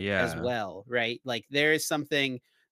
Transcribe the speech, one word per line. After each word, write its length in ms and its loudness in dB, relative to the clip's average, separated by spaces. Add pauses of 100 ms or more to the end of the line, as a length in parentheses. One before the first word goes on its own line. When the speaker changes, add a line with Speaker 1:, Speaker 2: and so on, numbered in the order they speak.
(180)
Speaker 1:
as 180 2
Speaker 2:
yeah. 0 -
Speaker 1:
well, 500 -4
right? 380 -2
Like, 260 -4
there 220 4
is 160 2
something, 540 0 (300)